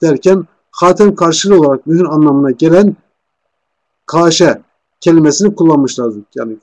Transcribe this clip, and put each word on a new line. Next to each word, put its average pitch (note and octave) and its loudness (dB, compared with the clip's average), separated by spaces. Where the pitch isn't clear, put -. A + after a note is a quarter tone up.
derken E3+ 0
hatem F#3+ 0
karşılığı F3+ 0
olarak C#3 -2
mühür E3 0
anlamına D3 0
gelen E3 0
kaşe E3 0
kelimesini E3 0
kullanmışlardır. C3 -2
Yani A#2 -12